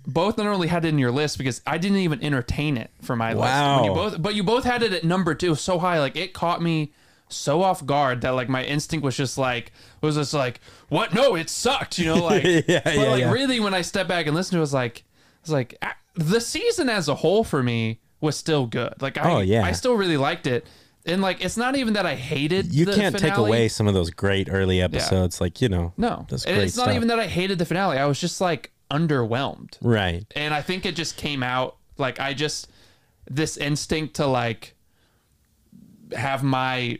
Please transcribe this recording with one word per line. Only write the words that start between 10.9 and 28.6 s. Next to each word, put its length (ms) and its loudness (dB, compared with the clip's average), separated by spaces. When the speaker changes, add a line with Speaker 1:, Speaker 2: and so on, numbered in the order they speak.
Speaker 1:
No, 220 4
it 160 -4
sucked," 480 -2
you 80 2
know, 180 4
like, 200 2
Speaker 2:
<laughs> 240 4
Yeah, 160 4
Speaker 1:
but 100 0
Speaker 2:
yeah, 160 4
Speaker 1:
like, 120 4
Speaker 2:
yeah. 100 2
Speaker 1:
really, 260 0
when 160 0
I 80 0
step 240 -4
back 220 -2
and 80 2
listen 160 -2
to 60 2
it, 20 2
I 0 -
was 120 0
like, 360 -2
I 340 -20
was 80 -8
like, 320 -2
"Ah," 140 -8
the 260 2
season 480 -2
as 200 0
a 80 0
whole 260 2
for 180 0
me 380 -2
was 160 0
still 300 0
good. 360 -4
Like, 160 -4
I, 140 2
Speaker 2:
Oh, 80 4
yeah. 240 4
Speaker 1:
I 80 0
still 220 0
really 220 2
liked 300 0
it. 180 0
And, 140 0
like, 240 0
it's 140 -4
not 180 0
even 180 0
that 120 0
I 80 0
hated 580 -2
Speaker 2:
You 140 4
Speaker 1:
the 80 0
Speaker 2:
can't 200 4
take 200 2
Speaker 1:
finale. 160 4
Speaker 2:
away 180 4
some 180 0
of 60 4
those 160 2
great 420 0
early 280 4
Speaker 1:
Yeah. 60 4
Speaker 2:
episodes. 540 0
Like, 220 -2
you 80 2
know, 300 0
Speaker 1:
No. 320 -2
Speaker 2:
that's 160 -6
Speaker 1:
And 100 0
Speaker 2:
great 100 4
Speaker 1:
it's 120 -4
not 60 0
Speaker 2:
stuff. 120 2
Speaker 1:
even 120 0
that 100 2
I 80 -2
hated 320 -2
the 80 0
finale. 320 0
I 80 2
was 120 2
just, 220 -4
like, 320 -2